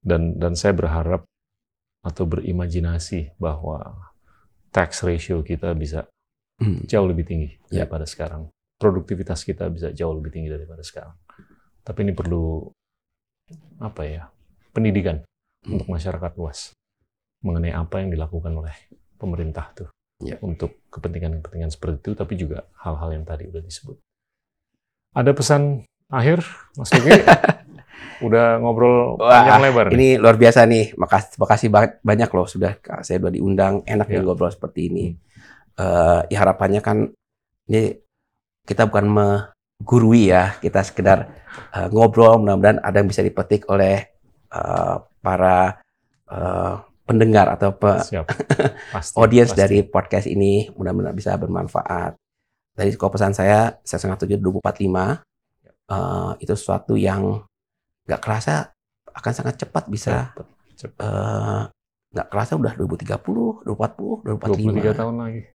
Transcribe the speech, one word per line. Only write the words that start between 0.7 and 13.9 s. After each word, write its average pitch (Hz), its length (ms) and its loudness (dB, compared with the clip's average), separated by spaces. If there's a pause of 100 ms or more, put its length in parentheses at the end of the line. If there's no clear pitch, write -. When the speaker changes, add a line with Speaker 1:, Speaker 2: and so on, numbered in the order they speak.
Speaker 1:
berharap 85 560 -4 (720)
atau 90 240 -8
berimajinasi 85 1120 -6
bahwa 78 560 -10 (760)
tax - 340 -2
ratio 87 380 -4
kita 85 320 -6
bisa 78 360 -8 (480)
Speaker 2:
Hmm. 107 280 -4
Speaker 1:
jauh 104 200 0
lebih 85 200 -2
tinggi 78 320 -8 (120)
Speaker 2:
Ya. 82 160 -4
Speaker 1:
daripada 78 200 -10
sekarang. 78 440 -12 (280)
Produktivitas 92 680 -4
kita 90 260 -8
bisa 82 220 -8
jauh 80 220 -8
lebih 78 180 -10
tinggi 80 180 -10
daripada 80 320 -14
sekarang. - 360 -20 (640)
Tapi - 220 -14
ini 101 100 -2
perlu, 82 560 -6 (1080)
apa 107 260 -12